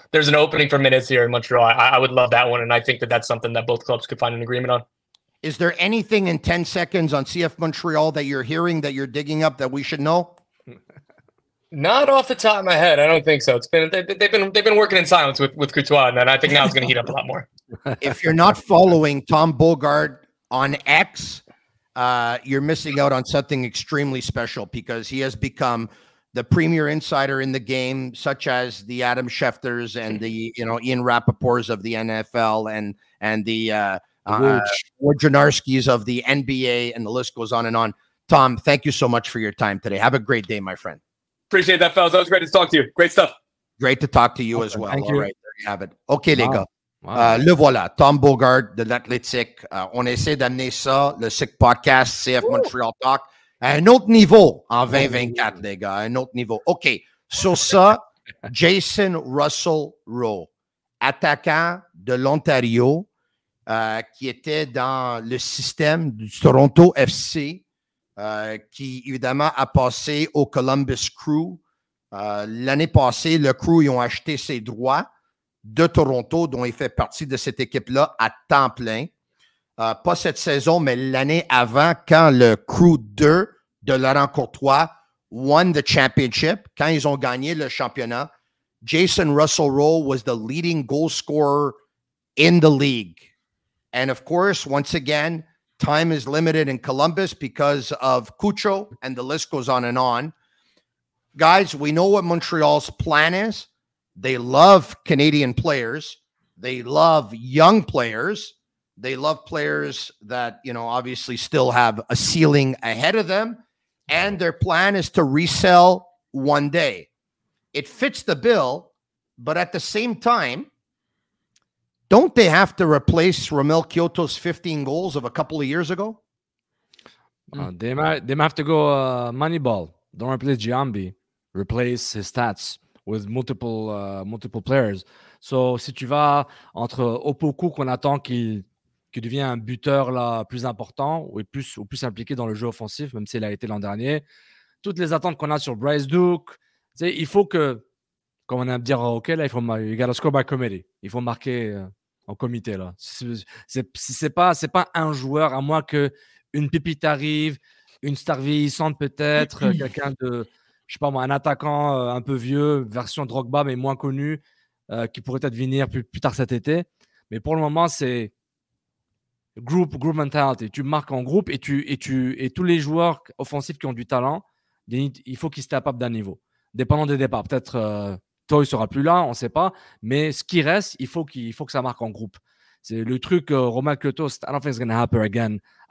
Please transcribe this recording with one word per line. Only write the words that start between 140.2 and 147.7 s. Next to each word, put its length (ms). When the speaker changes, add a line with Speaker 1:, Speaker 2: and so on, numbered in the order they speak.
Speaker 3:
plus 200
important 640
ou 140
plus, 320
ou 80
plus 200
impliqué 300
dans 120
le 80
jeu 120
offensif, 460
même 140
s'il 180
a 60
été 160
l'an 140
dernier, 440
toutes 160
les 140
attentes 240
qu'on 140
a 80
sur 180
Bryce 300
Duke, 460
tu 60
sais, 80
il 120
faut 180
que, 400